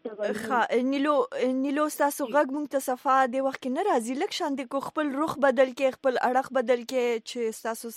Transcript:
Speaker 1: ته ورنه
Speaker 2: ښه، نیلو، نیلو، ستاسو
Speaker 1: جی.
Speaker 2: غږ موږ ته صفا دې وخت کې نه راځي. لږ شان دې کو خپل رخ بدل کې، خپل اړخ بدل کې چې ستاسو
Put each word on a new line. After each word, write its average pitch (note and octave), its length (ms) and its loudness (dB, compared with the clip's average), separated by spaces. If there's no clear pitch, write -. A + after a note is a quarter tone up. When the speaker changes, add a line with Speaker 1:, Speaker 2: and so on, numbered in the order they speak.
Speaker 1:
ته A3+ 60 -10
ورنه G#3 140 -2
Speaker 2:
ښه، A#3 540 0
نیلو، C#4 280 2
نیلو، C#4 320 0
ستاسو C#4+ 360 0
Speaker 1:
جی. A3+ 80 -4
Speaker 2:
غږ D4 220 4
موږ D4 180 -4
ته C4+ 140 0
صفا C4 280 0
دې C4 200 -2
وخت C4+ 180 -4
کې C4 120 -4
نه E4+ 140 0
راځي. B3 320 0
لږ G#4 180 -2
شان C#4+ 180 -2
دې C4+ 160 -6
کو A3 140 -2
خپل D4+ 320 -2
رخ D#4 260 -2
بدل C4 320 4
کې، C4 200 0
خپل B3+ 220 0
اړخ C4 280 0
بدل A#3+ 340 2
کې A#3+ 380 0
چې B3 100 -8
ستاسو A#3 360 -8